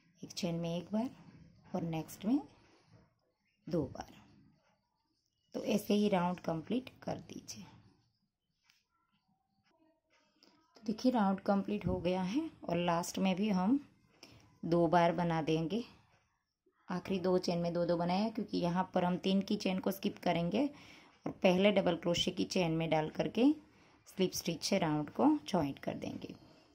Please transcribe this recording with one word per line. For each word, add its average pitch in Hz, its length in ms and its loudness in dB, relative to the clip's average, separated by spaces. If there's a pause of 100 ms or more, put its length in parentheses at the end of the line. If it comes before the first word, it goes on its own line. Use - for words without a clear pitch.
(220)
एक 160 100 -16
चेन 170 240 -4
में 170 220 -4
एक 175 160 -10
बार 233 160 -2 (680)
और 170 80 -4
नेक्स्ट 160 420 -6
में 254 140 2 (1300)
दो 165 200 -2
बार। - 260 -14 (1400)
तो - 100 -8
ऐसे - 280 0
ही 208 160 2
राउंड 180 300 0
कंप्लीट 170 500 -4 (140)
कर - 140 -6 (100)
दीजिए। - 360 -16 (3000)
तो - 100 -20
देखिए, 233 260 0
राउंड 196 300 2
कंप्लीट 202 460 0
हो 185 120 0
गया 180 240 0
है 277 260 -2 (200)
और 170 80 2
लास्ट 175 420 0
में 190 160 2
भी 208 160 0
हम 196 280 2 (840)
दो 170 240 4
बार 170 260 6
बना 170 300 0
देंगे। 160 400 0 (1040)
आखिरी 185 320 -4
दो 185 200 4
चेन 175 200 -2
में 170 140 0
दो 175 120 0
दो 170 120 2
बनाए 175 220 2
हैं, 220 140 0
क्योंकि 190 240 -4
यहाँ 175 360 0
पर 180 120 2
हम 180 120 2
तीन 190 240 2
की 208 140 -2
चेन 185 240 -2
को 196 120 0
स्किप - 280 -4
करेंगे 175 500 0 (560)
और 160 80 -6
पहले 190 380 4
double 180 240 2
क्रोशिया 175 400 0
की 196 100 0
chain 175 260 0
में 160 180 0
डाल 156 200 0
करके 165 340 0 (640)
slip 185 240 -2
stitch - 320 -6
से 196 140 0
round 151 320 0
को 233 180 2 (200)
joint 147 320 0
कर - 160 -6
देंगे। - 380 -10 (420)